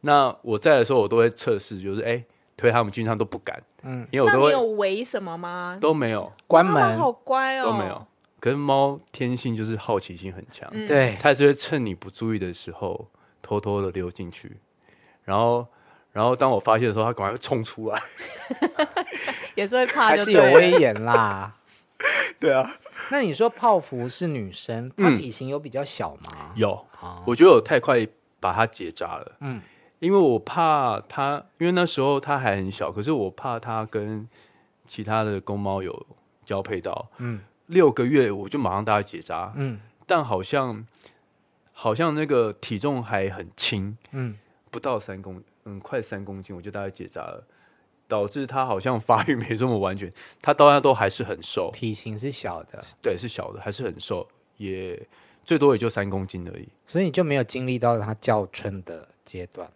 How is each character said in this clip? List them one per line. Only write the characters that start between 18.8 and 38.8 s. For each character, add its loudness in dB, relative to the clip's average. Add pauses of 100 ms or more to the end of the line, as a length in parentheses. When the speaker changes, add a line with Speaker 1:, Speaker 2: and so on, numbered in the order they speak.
Speaker 3:
也 -2
是 -4
会 2
怕 4
就 2
对 4
了。 10
Speaker 2:
还 8
是 8
有 6
威 10
严 4
啦。 0 (420)
Speaker 1:
<laughs> -2
对 4
啊。 2 (380)
Speaker 2:
那 0
你 0
说 2
泡 4
芙 -6
是 -6
女 -6
生， -8
Speaker 1:
嗯。 4
Speaker 2:
她 4
体 -4
型 -10
有 -6
比 -14
较 -6
小 -8
吗？ -16
Speaker 1:
有。 0 (300)
Speaker 2:
哦。 -16
Speaker 1:
我 0
觉 8
得 12
我 10
太 2
快 2 (320)
把 -2
她 2
结 -10
扎 -8
了。 -14 (100)
Speaker 2:
嗯。 -10 (380)
Speaker 1:
因 2
为 6
我 6
怕 2
她， -4 (140)
因 -2
为 2
那 4
时 -2
候 2
她 -2
还 2
很 -4
小， -6
可 -6
是 -2
我 -2
怕 -8
她 -6
跟 -8 (600)
其 -12
他 0
的 -2
公 -6
猫 -4
有 -10 (400)
交 -4
配 -6
到。 -8
Speaker 2:
嗯。 -8 (260)
Speaker 1:
六 6
个 0
月 4
我 -6
就 -4
马 0
上 -2